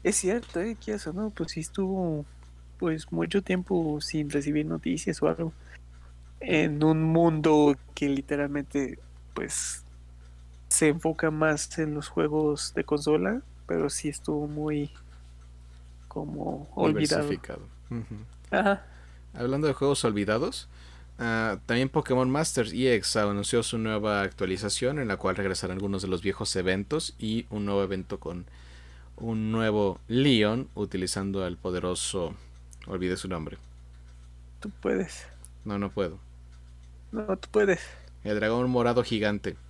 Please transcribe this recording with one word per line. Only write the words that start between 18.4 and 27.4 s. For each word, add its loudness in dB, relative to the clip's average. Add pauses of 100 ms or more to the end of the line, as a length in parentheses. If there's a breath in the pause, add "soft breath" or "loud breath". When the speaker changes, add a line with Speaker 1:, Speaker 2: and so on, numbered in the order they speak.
Speaker 1:
Ajá. 2 (480 loud breath)
Speaker 2:
Hablando 0
de 4
juegos 2
olvidados, 0 (500 loud breath)
ah, 0
también 2
Pokémon 2
Masters 0
E 4
X 0
anunció 2
su -2
nueva 0
actualización 0
en -2
la 0
cual 0
regresarán -2
algunos -2
de -4
los 0
viejos -2
eventos -2
y -2